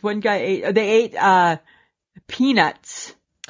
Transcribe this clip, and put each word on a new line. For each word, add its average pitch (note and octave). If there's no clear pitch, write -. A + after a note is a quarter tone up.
one G#3
guy G#3
ate, F#3
they G#3+
ate, -
uh, F3+
peanuts, -